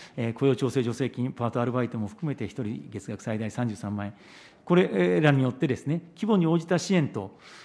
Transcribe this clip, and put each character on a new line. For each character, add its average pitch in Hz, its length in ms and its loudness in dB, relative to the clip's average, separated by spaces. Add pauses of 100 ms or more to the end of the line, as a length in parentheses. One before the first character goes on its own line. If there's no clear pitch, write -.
(160)
え 117 120 -2
ー、 113 40 -2
雇 139 140 2
用 135 80 6
調 131 160 0
整 123 140 0
助 117 100 -2
成 123 160 -2
金、 127 220 -4
パ 120 160 -2
ー - 20 -6
ト、 123 100 -2
ア 120 40 2
ル 120 80 -2
バ 123 100 0
イ 117 60 0
ト 120 100 -8
も 107 80 -4
含 104 220 -6
め 135 80 -4
て 110 100 -6
一 127 160 -8
人 117 280 -6
月 110 200 -10
額 104 120 -8
最 110 160 -4
大 107 120 -4
三 123 180 -2
十 107 60 -4
三 101 220 -6
万 101 100 -6
円、 98 60 -10 (540)
こ 175 80 2
れ 180 460 4
ら 151 100 6
に 135 140 4
よ 127 60 2
っ - 20 -2
て - 160 0
で 127 80 0
す - 100 -10
ね、 165 160 -2 (140)
規 214 100 -6
模 214 100 4
に 175 80 6
応 165 140 4
じ 165 80 -8
た 180 120 2
支 - 140 -2
援 160 160 4
と、 95 300 -8 (260)